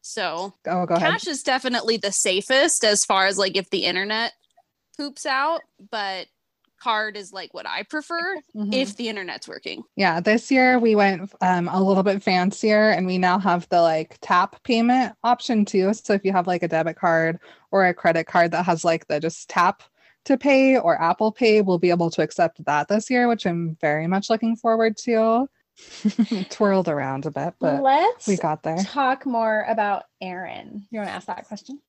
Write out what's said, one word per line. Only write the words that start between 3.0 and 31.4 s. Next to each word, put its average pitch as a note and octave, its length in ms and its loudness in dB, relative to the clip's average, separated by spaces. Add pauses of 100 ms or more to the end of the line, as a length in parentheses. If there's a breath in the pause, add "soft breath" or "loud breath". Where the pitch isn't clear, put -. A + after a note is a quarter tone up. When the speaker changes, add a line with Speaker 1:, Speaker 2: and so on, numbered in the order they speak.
Speaker 1:
far F#3+ 220 2
as, G3 120 -2
like, F#3+ 180 0
if F#3+ 140 -4
the F#3+ 140 -2
internet G3+ 480 -2 (640)
poops C#4+ 300 -12
out, C#4+ 340 -2 (320)
but G3 340 -6 (560)
card G#3+ 340 -2
is, G3 140 -16
like, F#3 220 -14
what - 160 -12
I B2 140 -6
prefer E4+ 560 -6 (180)
Speaker 3:
Mm-hmm. G#3 160 -4
Speaker 1:
if B3+ 240 -2
the A#3+ 140 -8
internet's G3 360 -10
working. - 380 -14 (120)
Speaker 2:
Yeah, F3 220 2
this G#3+ 320 0
year B3+ 280 4
we A3+ 160 4
went, G3 360 2 (120)
um, F3+ 260 2
a F#3 140 0
little F#3+ 200 4
bit G3 200 0
fancier, G#3 680 2
and F#3 160 0
we F#3 120 -2
now F3+ 200 2
have F3 300 0
the, F3 140 4
like, D#3+ 400 0
tap F#3 420 0
payment A#3+ 580 2
option A3+ 440 0
too. F#3+ 260 2
So G#3+ 220 -2
if G3 100 -2
you F#3+ 80 0
have, F3 140 2
like, F3+ 160 -2
a E3+ 60 -2
debit D#3+ 280 -2
card E3 420 0 (320 soft breath)
or F#3+ 160 4
a F3+ 80 2
credit E3 320 0
card E3+ 260 2
that E3+ 120 -2
has, F3 200 0
like, E3 240 0
the D3+ 120 -2
just E3 300 -8
tap F3+ 320 0 (420 soft breath)
to C4+ 140 2
pay C4+ 400 4
or E3 220 2
Apple F#3 320 0
Pay, G#3+ 300 4
we'll F#3 160 2
be F3 120 2
able E3+ 200 2
to E3 120 -2
accept E3 420 -2
that D3 240 0
this G#3+ 220 -2
year, B3 180 2
which A3+ 180 -2
I'm E3+ 340 -4
very D#3 260 -2
much F#3+ 240 -2
looking A3+ 260 0
forward A3+ 480 0
to. A3+ 440 2 (280)
<laughs> - 760 -4
Twirled F#3+ 380 2
around C#3 380 -4
a D3+ 40 -6
bit, D3 280 -6
but C#4 240 0
Speaker 3:
Let's D#4+ 440 2
Speaker 2:
we G3 100 2
got D#3 260 -4
there. E3 220 -4
Speaker 3:
talk C4+ 420 -2
more A3+ 420 0
about G#3 360 -2 (160)
Erin. F#3 680 -12
You A3+ 100 -10
wanna G3 100 -8
ask F#3 160 -10
that G3+ 200 -12